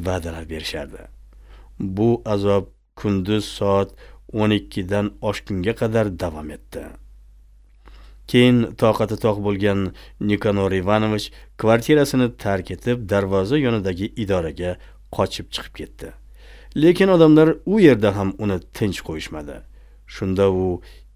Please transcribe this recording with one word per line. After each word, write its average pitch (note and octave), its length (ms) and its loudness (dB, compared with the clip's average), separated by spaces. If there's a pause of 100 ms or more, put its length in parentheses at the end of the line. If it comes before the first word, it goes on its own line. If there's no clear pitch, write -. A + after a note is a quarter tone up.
va'dalar E2 440 -6
berishardi. D2+ 500 -10 (760)
Bu G2 320 0 (240)
azob G2+ 300 2 (340)
kunduz G2+ 460 0 (140)
soat G2 320 2 (500)
o'n G#2+ 100 2
ikkidan G2+ 560 -2 (220)
oshgunga G2 520 -4
qadar A2+ 260 0 (140)
davom D#2 360 -8
etdi. - 260 -16 (1500)
Keyin B2 280 6 (240)
toqati G#2+ 420 2
toq G#2 220 0
bo'lgan G2+ 340 0 (480)
Nikanor G2+ 440 0
Ivanovich G#2 540 0 (340)
kvartirasini B2+ 680 2 (160)
tark G2 320 -2
etib, B2 220 -4 (120)
darvoza G2 480 0
yonidagi G2+ 480 -2 (160)
idoraga F2+ 480 -4 (460)
qochib - 380 -4
chiqib - 260 -14
ketdi. - 280 -16 (760)
Lekin F3 340 4
odamlar D#3 320 8 (240)
u - 20 2 (120)
yerda G#2+ 300 4
ham G2 220 -2
uni G2+ 200 -2 (200)
tinch G2+ 300 -4
qo'yishmadi. D3 480 -12 (580)
Shunda F#2+ 360 0
u F#2 300 -2 (360)